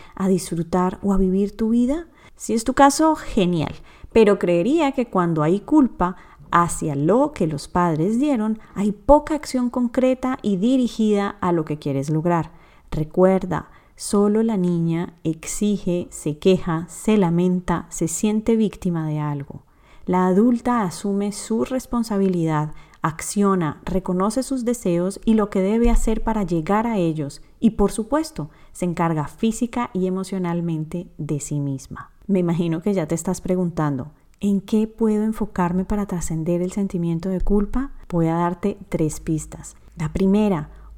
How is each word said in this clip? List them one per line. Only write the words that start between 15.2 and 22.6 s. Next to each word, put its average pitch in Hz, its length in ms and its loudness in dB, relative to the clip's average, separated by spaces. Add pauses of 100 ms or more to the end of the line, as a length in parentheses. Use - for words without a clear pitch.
exige, 175 880 -2
se 151 260 -6
queja, 180 500 2
se - 300 0
lamenta, 180 720 0
se - 180 -4
siente 214 480 0
víctima 175 520 -2
de 151 120 -2
algo. 147 440 -6 (420)
La 185 220 2
adulta 233 560 2
asume 202 480 -4
su 226 340 -4
responsabilidad, 190 1080 -2 (280)